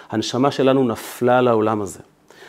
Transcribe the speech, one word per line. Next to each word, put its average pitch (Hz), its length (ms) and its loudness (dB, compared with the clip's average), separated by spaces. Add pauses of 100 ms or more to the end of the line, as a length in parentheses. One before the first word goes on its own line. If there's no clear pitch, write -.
(120)
הנשמה 123 400 0
שלנו 135 320 2
נפלה 123 580 0
לעולם 110 400 2
הזה. 92 180 -10 (500)